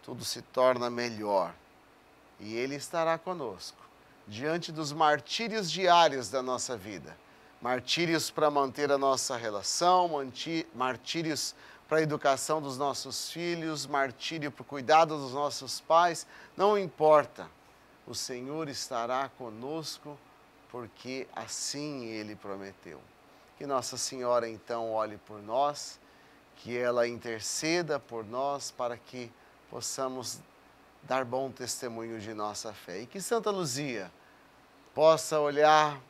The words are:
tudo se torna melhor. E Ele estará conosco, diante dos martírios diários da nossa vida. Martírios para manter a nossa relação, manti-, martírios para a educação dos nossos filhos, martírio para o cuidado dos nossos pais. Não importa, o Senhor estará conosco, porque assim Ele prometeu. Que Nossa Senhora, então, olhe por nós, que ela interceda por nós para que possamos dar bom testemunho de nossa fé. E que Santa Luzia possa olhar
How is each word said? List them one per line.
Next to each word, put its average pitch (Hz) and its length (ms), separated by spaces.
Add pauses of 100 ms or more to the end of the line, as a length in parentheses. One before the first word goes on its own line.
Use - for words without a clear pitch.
tudo 123 220
se 120 180
torna 123 480
melhor. 104 640 (840)
E 104 160
Ele 135 200
estará 165 420
conosco, 143 680 (420)
diante 151 460
dos 151 220
martírios 165 760
diários 165 600
da 131 120
nossa 127 360
vida. 90 400 (440)
Martírios 151 720
para 156 180
manter 143 440
a 139 40
nossa 135 380
relação, 143 720
manti-, 151 680
martírios 127 800 (340)
para 156 120
a - 20
educação 151 600
dos 139 160
nossos 135 540
filhos, 160 560
martírio 143 640
para - 100
o 123 40
cuidado 156 520
dos 135 140
nossos 135 480
pais. 165 480 (300)
Não 208 200
importa, 151 680 (580)
o 127 80
Senhor 139 540
estará 127 680
conosco, 139 800 (520)
porque 123 640
assim 139 760
Ele 107 280
prometeu. 98 640 (580)
Que 147 80
Nossa 135 300
Senhora, 123 540
então, 113 420
olhe 107 240
por 104 260
nós, 139 560 (600)
que 117 200
ela 120 300
interceda 139 880
por 117 280
nós 135 440
para 120 280
que 120 340 (400)
possamos 127 680 (640)
dar 131 200
bom 127 260
testemunho 113 720
de 107 140
nossa 107 400
fé. 98 260
E 123 80
que 196 140
Santa 220 280
Luzia 135 600 (840)
possa 156 460
olhar 147 720